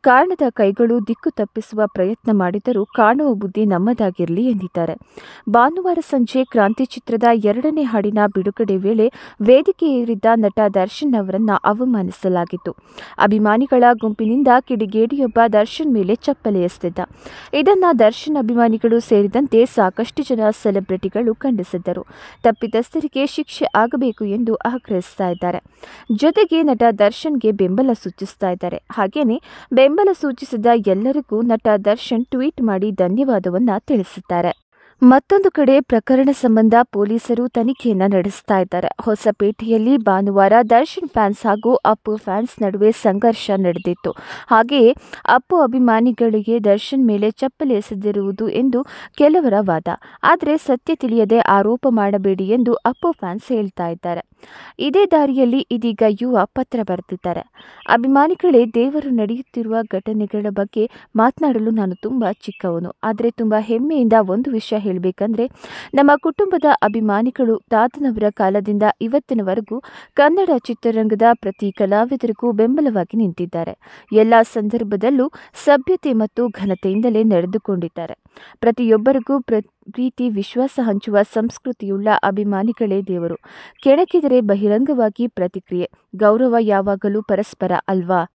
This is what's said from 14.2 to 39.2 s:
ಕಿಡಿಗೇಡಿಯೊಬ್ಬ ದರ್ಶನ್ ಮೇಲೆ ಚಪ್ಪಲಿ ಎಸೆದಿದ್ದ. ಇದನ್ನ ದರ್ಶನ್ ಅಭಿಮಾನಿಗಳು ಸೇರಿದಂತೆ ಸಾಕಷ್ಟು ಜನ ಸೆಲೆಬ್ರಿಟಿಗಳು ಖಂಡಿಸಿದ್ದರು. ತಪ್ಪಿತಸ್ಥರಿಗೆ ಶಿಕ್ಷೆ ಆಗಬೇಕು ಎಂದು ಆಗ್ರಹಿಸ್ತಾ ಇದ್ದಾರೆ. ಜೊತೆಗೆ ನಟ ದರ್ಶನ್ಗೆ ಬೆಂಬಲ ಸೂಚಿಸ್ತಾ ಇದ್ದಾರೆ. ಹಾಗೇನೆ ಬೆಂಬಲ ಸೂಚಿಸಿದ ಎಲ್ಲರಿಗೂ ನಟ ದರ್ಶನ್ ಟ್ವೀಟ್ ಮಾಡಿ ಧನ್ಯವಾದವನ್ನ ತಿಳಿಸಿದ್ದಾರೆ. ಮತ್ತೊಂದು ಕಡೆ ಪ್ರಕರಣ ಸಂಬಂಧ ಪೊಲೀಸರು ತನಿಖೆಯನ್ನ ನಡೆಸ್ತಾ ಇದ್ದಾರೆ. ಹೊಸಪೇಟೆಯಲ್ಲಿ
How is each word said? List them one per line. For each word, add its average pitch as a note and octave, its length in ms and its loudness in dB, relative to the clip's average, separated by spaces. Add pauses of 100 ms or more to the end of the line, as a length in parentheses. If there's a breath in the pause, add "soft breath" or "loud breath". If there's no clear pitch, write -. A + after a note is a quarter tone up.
ಕಿಡಿಗೇಡಿಯೊಬ್ಬ A3+ 800 -2 (140)
ದರ್ಶನ್ A3+ 400 0
ಮೇಲೆ G3+ 220 0
ಚಪ್ಪಲಿ G#3+ 480 -2
ಎಸೆದಿದ್ದ. F3 360 -6 (540 loud breath)
ಇದನ್ನ F#4 320 2 (140)
ದರ್ಶನ್ A#3+ 380 2
ಅಭಿಮಾನಿಗಳು A#3 600 2
ಸೇರಿದಂತೆ A3+ 680 2
ಸಾಕಷ್ಟು A3+ 580 -2
ಜನ B3 160 -4 (240)
ಸೆಲೆಬ್ರಿಟಿಗಳು G3 720 -2
ಖಂಡಿಸಿದ್ದರು. F#3 680 -4 (380 loud breath)
ತಪ್ಪಿತಸ್ಥರಿಗೆ A#3+ 840 -2
ಶಿಕ್ಷೆ - 380 -6 (100)
ಆಗಬೇಕು A#3 500 0
ಎಂದು A3 300 -2
ಆಗ್ರಹಿಸ್ತಾ G3+ 720 -6
ಇದ್ದಾರೆ. F3 320 -6 (500 loud breath)
ಜೊತೆಗೆ E4 520 2
ನಟ C4 200 0 (160)
ದರ್ಶನ್ಗೆ A3+ 520 0
ಬೆಂಬಲ G3 380 0 (140)
ಸೂಚಿಸ್ತಾ G3 460 -8
ಇದ್ದಾರೆ. F3+ 420 -8
ಹಾಗೇನೆ A#3 500 -2 (320 loud breath)
ಬೆಂಬಲ C#4+ 340 4 (140)
ಸೂಚಿಸಿದ B3+ 440 -6 (220)
ಎಲ್ಲರಿಗೂ A3 540 -2
ನಟ A#3 260 0 (180)
ದರ್ಶನ್ A#3 400 -2
ಟ್ವೀಟ್ C4+ 360 -4
ಮಾಡಿ G#3 300 -2
ಧನ್ಯವಾದವನ್ನ G3 800 0 (100)
ತಿಳಿಸಿದ್ದಾರೆ. F3+ 840 -4 (420 soft breath)
ಮತ್ತೊಂದು F4+ 460 4
ಕಡೆ C#4 300 4
ಪ್ರಕರಣ C4 500 2
ಸಂಬಂಧ A3 420 2 (180)
ಪೊಲೀಸರು A3+ 580 -2
ತನಿಖೆಯನ್ನ A#3 580 -2
ನಡೆಸ್ತಾ G3 520 0
ಇದ್ದಾರೆ. F3+ 300 -2 (120)
ಹೊಸಪೇಟೆಯಲ್ಲಿ A3 960 0